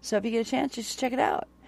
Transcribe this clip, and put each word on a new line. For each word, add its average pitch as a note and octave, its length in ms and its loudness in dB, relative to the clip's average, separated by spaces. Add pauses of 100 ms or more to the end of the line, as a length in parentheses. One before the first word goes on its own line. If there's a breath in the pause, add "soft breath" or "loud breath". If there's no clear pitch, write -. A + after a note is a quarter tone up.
So - 160 0
if G3+ 80 2
you A#3 60 0
get A3+ 160 2
a - 40 -10
chance, C4 280 0
you A3+ 40 -6
should - 160 -8
check B3+ 140 0
it C4 80 2
out. - 260 2 (200 loud breath)